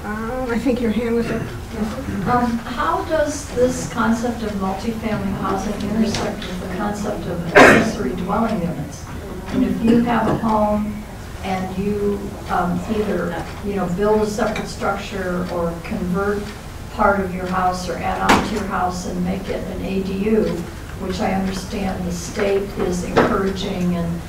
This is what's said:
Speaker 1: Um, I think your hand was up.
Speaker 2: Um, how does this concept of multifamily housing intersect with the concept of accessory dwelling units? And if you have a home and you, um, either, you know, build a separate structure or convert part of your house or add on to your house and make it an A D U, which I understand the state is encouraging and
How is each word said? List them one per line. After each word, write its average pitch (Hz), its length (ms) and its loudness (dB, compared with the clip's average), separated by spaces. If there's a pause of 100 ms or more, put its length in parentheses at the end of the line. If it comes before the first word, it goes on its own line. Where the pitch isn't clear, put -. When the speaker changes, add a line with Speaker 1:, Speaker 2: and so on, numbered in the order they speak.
Speaker 1:
Um, 233 460 -4
I 233 80 2
think 240 220 2
your 226 100 2
hand 233 240 0
was 233 160 2
up. 226 120 -2 (840)
Speaker 2:
Um, 240 320 2
how 254 460 -2
does 302 500 0
this 254 380 2
concept 226 500 0
of 208 100 -2
multifamily 196 840 -2
housing 202 520 -2
intersect - 500 0
with - 280 -6
the - 80 -4
concept 208 500 -2
of 170 280 -4
accessory - 640 8
dwelling 202 440 0
units? 156 440 -6 (460)
And - 140 4
if - 180 0
you 233 200 6
have 233 240 2
a - 120 2
home 214 680 2 (400)
and 185 340 -2
you, 202 400 0 (320)
um, 180 300 2 (100)
either, 175 560 0 (180)
you 196 120 -2
know, 180 140 0
build 208 320 4
a 208 40 2
separate 214 400 -2
structure 185 840 -2
or 170 200 0 (120)
convert 196 580 -2 (520)
part 196 260 4
of 180 120 -2
your 180 140 -4
house 185 420 0
or 170 60 -4
add 190 340 -2
on - 200 6
to 226 60 -2
your 214 100 -2
house 185 420 -2
and 180 180 -2
make 196 240 -2
it 208 200 -4
an 185 140 -6
A 190 200 -2
D 190 100 -2 (180)
U, 214 140 6 (560)
which 185 200 -4
I 190 120 2
understand 190 720 -2
the 175 80 -2
state 196 560 0 (120)
is 185 240 0
encouraging 196 880 2
and 170 340 -2